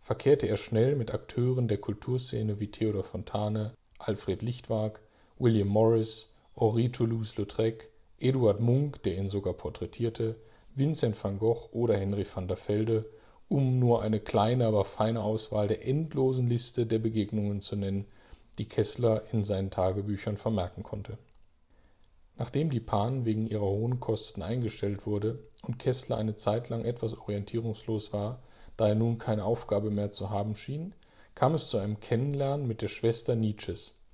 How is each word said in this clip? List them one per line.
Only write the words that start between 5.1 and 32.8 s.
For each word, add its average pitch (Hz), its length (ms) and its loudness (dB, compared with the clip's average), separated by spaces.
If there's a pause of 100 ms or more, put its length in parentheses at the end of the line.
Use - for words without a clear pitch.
William 113 260 6
Morris, 110 680 4 (200)
Henri 117 380 2
Toulouse-Lautrec, 113 960 -2 (300)
Eduard 120 400 4
Munk, 135 420 2
der 90 140 0
ihn 98 120 -2
sogar 95 260 -2
porträtierte, 113 840 -4 (380)
Vincent 135 480 2
van 98 160 -2
Gogh 113 340 2
oder 113 260 2
Henry 98 260 0
van 92 240 -8
der 92 80 0
Velde, 110 480 0 (440)
um 131 300 2
nur 120 220 6
eine 107 200 0
kleine, 117 460 2
aber 104 200 4
feine 110 360 0
Auswahl 107 440 0
der 101 200 -2
endlosen 131 640 2
Liste 120 380 2
der 117 120 2
Begegnungen 107 640 0
zu - 160 -4
nennen, 98 300 -2 (520)
die 110 60 -2
Kessler 110 580 2 (100)
in 110 120 2
seinen 98 240 0
Tagebüchern 98 680 -2
vermerken 98 440 -2
konnte. 107 360 -10 (1200)
Nachdem 147 320 0
die 123 100 0
Pan 117 460 0
wegen 110 200 0
ihrer 107 200 -2
hohen 117 340 0
Kosten - 400 -4
eingestellt 101 640 -2
wurde 107 360 -2 (220)
und 127 160 -6
Kessler - 380 0
eine 110 180 -2
Zeit 113 360 0
lang 117 160 -4
etwas 117 320 -4
orientierungslos 107 960 -4
war, 107 280 -4 (360)
da 107 100 4
er 107 60 4
nun 117 240 2
keine 107 260 -2
Aufgabe 107 460 0
mehr 104 200 0
zu 98 200 -4
haben 104 240 -2
schien, 156 400 -8 (400)
kam 135 180 2
es 160 160 0
zu - 80 2
einem 104 240 -2
Kennenlernen 139 640 0
mit 113 140 -4